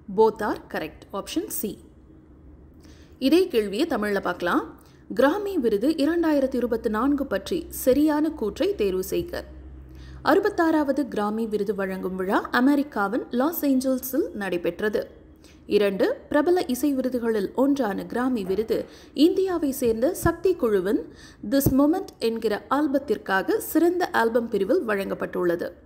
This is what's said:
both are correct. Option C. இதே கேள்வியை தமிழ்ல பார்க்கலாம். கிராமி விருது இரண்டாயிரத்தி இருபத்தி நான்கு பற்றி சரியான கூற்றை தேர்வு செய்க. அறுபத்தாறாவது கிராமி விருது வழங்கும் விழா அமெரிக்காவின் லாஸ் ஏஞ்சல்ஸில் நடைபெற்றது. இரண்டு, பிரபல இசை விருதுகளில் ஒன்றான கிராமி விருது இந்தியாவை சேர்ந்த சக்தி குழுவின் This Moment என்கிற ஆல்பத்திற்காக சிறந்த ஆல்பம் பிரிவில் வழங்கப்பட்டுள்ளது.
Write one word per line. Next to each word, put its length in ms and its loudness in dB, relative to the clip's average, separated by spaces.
both 340 2
are 180 -4
correct. 280 -8
Option 320 -6
C. 220 -6
இதே 220 6
கேள்வியை 380 0
தமிழ்ல 420 0
பார்க்கலாம். 340 -2
கிராமி 480 2
விருது 300 0
இரண்டாயிரத்தி 580 2
இருபத்தி 300 -2
நான்கு 360 0
பற்றி 320 -4
சரியான 600 2
கூற்றை 340 -2
தேர்வு 380 -2
செய்க. 300 -4
அறுபத்தாறாவது 840 2
கிராமி 380 -2
விருது 280 -2
வழங்கும் 440 -4
விழா 200 0
அமெரிக்காவின் 720 2
லாஸ் 360 0
ஏஞ்சல்ஸில் 600 0
நடைபெற்றது. 600 -2
இரண்டு, 400 2
பிரபல 380 2
இசை 280 0
விருதுகளில் 600 0
ஒன்றான 520 2
கிராமி 380 -2
விருது 340 -2
இந்தியாவை 580 2
சேர்ந்த 420 0
சக்தி 400 0
குழுவின் 460 0
This 180 4
Moment 380 2
என்கிற 360 -2
ஆல்பத்திற்காக 880 0
சிறந்த 420 2
ஆல்பம் 400 2
பிரிவில் 360 2
வழங்கப்பட்டுள்ளது. 800 -2